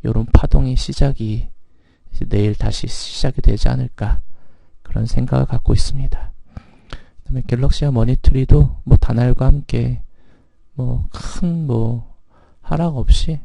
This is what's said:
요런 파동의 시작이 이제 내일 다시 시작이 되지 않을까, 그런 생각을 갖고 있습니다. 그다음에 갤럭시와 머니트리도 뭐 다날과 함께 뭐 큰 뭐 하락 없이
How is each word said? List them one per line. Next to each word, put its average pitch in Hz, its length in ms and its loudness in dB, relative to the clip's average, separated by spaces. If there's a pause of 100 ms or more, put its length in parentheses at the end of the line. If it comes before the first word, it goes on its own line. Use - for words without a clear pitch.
요런 113 300 -2
파동의 131 420 4
시작이 120 720 -2 (600)
이제 - 140 -2
내일 104 300 0
다시 - 320 -2
시작이 - 540 -4
되지 - 280 4
않을까, 127 520 -2 (640)
그런 107 220 -4
생각을 131 400 0
갖고 - 280 0
있습니다. - 600 0 (840)
그다음에 127 300 -6
갤럭시와 139 440 -2
머니트리도 127 920 2
뭐 - 140 6
다날과 123 500 2
함께 127 540 0 (720)
뭐 123 380 -4
큰 170 540 -4
뭐 117 480 -4 (480)
하락 165 360 -2
없이 147 480 2